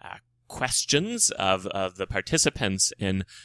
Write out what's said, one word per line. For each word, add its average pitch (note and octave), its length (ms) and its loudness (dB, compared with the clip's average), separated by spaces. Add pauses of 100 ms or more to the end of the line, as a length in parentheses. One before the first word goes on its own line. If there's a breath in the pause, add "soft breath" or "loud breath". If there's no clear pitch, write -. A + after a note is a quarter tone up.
uh, - 180 -16 (280)
questions E3+ 840 2
of, F#2+ 360 2
of F#2 280 -4
the F#2+ 100 -4
participants G2+ 920 0
in F#2+ 240 0 (220 loud breath)